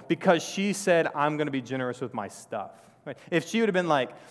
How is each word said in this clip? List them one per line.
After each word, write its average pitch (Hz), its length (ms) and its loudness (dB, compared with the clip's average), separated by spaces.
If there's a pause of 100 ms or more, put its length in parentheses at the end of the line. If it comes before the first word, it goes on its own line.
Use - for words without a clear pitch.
because 170 360 4
she 196 300 -2
said, 170 420 2
"I'm 151 220 0
gonna 147 140 -2
be 135 100 -2
generous 123 400 -4
with 127 120 -6
my 104 140 -4
stuff." - 440 -10 (340)
Right? 143 120 -12 (140)
If 165 160 0
she 226 120 0
would 226 100 4
have 190 40 2
been 180 140 2
like, 139 240 2 (200)